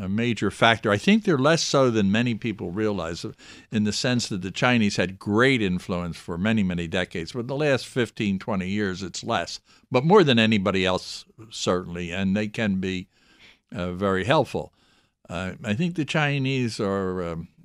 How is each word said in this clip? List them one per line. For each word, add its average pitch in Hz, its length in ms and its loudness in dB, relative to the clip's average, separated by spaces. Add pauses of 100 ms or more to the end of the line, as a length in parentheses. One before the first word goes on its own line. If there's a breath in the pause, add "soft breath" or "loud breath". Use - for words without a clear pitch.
a 92 80 -6
major 110 400 0
factor. 113 400 2
I 104 80 4
think 208 260 4
they're 165 140 2
less 156 240 4
so 135 280 4
than 104 220 4
many 120 220 2
people 101 360 -6
realize, 92 540 -4 (480 loud breath)
in 107 120 2
the 104 100 0
sense 123 340 0
that 98 140 -6
the 95 80 -6
Chinese 120 460 2
had 95 220 -2
great 117 440 2
influence 87 560 -4
for 87 180 -10
many, 107 260 2
many 87 240 -2
decades. 90 460 -4
But 120 160 -8
the 139 80 -6
last 143 300 0
fifteen, 107 520 -2
twenty 95 300 -4
years, 101 340 -2
it's - 220 -10
less. 107 360 -4 (300 soft breath)
But 127 140 2
more 190 180 8
than 131 160 4
anybody 101 460 4
else, - 400 -2 (240)
certainly, 90 640 -2
and 98 240 0
they 107 120 -2
can 104 300 -2
be, 92 300 -4 (640 soft breath)
uh, 90 180 -4
very 95 320 0
helpful. 120 500 -2 (520 soft breath)
Uh, 90 260 -8 (120)
I 107 80 -2
think 170 220 -2
the 160 100 -2
Chinese 135 760 -2
are, 98 440 -2
um, 82 260 -8 (160)